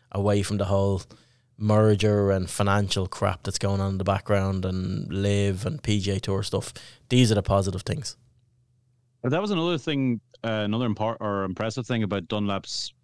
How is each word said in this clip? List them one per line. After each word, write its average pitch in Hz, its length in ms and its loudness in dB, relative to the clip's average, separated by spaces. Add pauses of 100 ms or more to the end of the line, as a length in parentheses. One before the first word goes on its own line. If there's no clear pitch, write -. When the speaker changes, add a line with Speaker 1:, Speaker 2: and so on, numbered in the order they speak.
(120)
Speaker 1:
away 101 320 2
from 104 140 -4
the 98 80 0
whole 98 380 2 (540)
merger 107 760 4
and 92 180 0
financial 98 580 0
crap 98 360 -2
that's 101 160 -6
going 98 220 -2
on 98 100 -2
in 95 60 -4
the 95 60 -4
background 98 600 0
and 92 480 -4
Live 101 520 0
and 156 180 -4
P 104 160 2
G 95 120 -2
A 98 80 -2
Tour 98 240 -2
stuff. - 300 -4 (360)
These 123 220 6
are 110 40 4
the 101 80 2
positive 95 400 0
things. - 340 -6 (1040)
Speaker 2:
But 127 100 0
that 165 100 2
was 208 100 -4
another 170 260 0
thing, 135 420 -2 (240)
uh, 110 220 0
another 113 240 0
impor-, 110 320 -2
or 101 240 -2
impressive 107 420 -4
thing 117 160 -2
about 95 240 -4
Dunlap's 101 640 -4 (100)